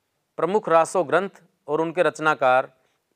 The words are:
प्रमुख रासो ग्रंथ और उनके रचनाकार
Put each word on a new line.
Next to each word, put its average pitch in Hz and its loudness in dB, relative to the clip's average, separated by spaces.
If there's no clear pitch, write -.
प्रमुख 185 -2
रासो 165 2
ग्रंथ 165 -2
और 151 -2
उनके 165 -4
रचनाकार 143 0